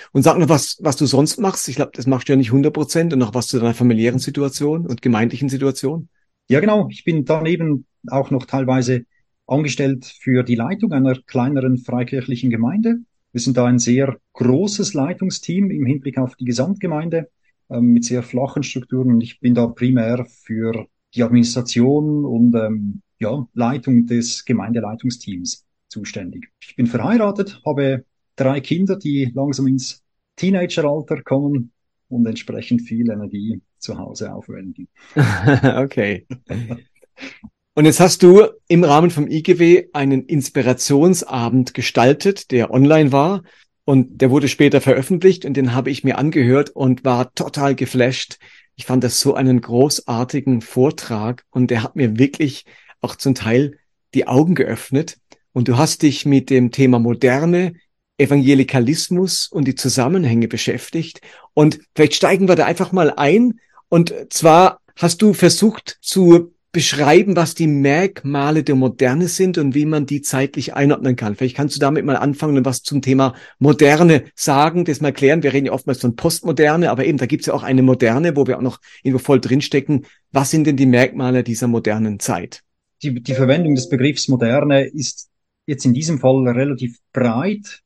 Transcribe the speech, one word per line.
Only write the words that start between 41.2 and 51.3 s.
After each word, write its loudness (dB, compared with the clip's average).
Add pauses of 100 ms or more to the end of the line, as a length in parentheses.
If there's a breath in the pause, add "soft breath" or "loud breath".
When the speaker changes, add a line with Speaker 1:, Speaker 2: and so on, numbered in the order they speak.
Speaker 1:
gestaltet, 2
der 0
online 4
war 0 (420 soft breath)
und 0
der 4
wurde 2
später 2
veröffentlicht 2
und -4
den 0
habe -4
ich -8
mir 0
angehört 2
und -2
war -2
total -2
geflasht. -4 (380 soft breath)
Ich -20
fand 0
das -2
so 0
einen 2
großartigen -2
Vortrag -4